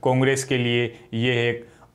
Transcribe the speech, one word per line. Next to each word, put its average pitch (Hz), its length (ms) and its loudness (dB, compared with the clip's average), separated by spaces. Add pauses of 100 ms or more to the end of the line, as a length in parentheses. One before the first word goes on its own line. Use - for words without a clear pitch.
कांग्रेस 135 400 2
के 131 140 -2
लिए 120 280 0 (300)
ये 120 340 0
एक 117 200 -8 (260)